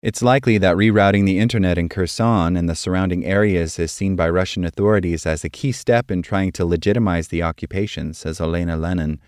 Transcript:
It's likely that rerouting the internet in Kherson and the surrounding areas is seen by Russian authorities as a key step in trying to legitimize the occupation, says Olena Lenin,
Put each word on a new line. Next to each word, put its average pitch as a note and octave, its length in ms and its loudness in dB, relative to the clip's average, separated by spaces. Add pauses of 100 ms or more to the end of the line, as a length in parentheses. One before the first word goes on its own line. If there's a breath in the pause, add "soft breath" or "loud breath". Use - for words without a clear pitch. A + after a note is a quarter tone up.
It's - 180 -4
likely B2 380 4
that F#2 160 4
rerouting G2+ 500 4
the F#2+ 140 2
internet G2+ 400 2
in E2+ 100 -2
Kherson F#2 680 0
and F2 140 0
the E2+ 60 -2
surrounding F#2 500 -2
areas F#2+ 540 0
is E2+ 120 -2
seen F#2+ 240 -2
by E2+ 140 2
Russian F2+ 340 -2
authorities F2+ 640 0
as D#2 180 -2
a D#2+ 60 -4
key - 220 -6
step A#2+ 400 0
in F#2 100 -2
trying F#2+ 300 -2
to F2 140 -4
legitimize F2 640 0
the E2 120 -2
occupation, E2 720 -6
says D#2+ 260 -10
Olena E2 400 -2
Lenin, D#2+ 480 -2